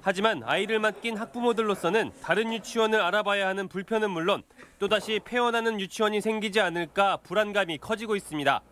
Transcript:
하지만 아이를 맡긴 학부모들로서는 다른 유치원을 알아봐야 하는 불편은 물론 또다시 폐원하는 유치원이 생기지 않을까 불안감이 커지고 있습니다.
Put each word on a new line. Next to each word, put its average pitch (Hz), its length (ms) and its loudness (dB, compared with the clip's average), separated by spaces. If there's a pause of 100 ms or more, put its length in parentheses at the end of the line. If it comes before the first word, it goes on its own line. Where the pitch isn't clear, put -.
하지만 196 420 0
아이를 196 360 0
맡긴 214 360 -2
학부모들로서는 220 960 0 (100)
다른 220 300 0
유치원을 220 500 0
알아봐야 202 460 0
하는 190 220 -2
불편은 208 420 -2
물론 170 320 0 (360)
또다시 208 440 0
폐원하는 226 560 0
유치원이 208 400 0
생기지 214 400 0
않을까 175 640 2
불안감이 196 540 0
커지고 214 400 -4
있습니다. 143 440 0 (100)